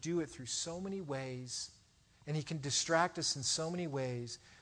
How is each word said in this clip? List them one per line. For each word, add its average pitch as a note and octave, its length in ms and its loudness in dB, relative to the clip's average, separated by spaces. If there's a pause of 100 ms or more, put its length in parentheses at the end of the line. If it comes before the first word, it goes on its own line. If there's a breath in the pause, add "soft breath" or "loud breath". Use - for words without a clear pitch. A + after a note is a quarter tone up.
do E3+ 180 2
it D3 80 0
through B2 180 -10
so E3+ 340 -2
many G3 200 -2
ways, C3 720 -4 (560 soft breath)
and D3+ 100 0
he D3+ 60 2
can D#3+ 180 -4
distract E3 580 4
us - 180 0
in C3+ 60 -4
so D#3+ 280 0
many F3 160 0
ways, B2+ 520 -2 (240 loud breath)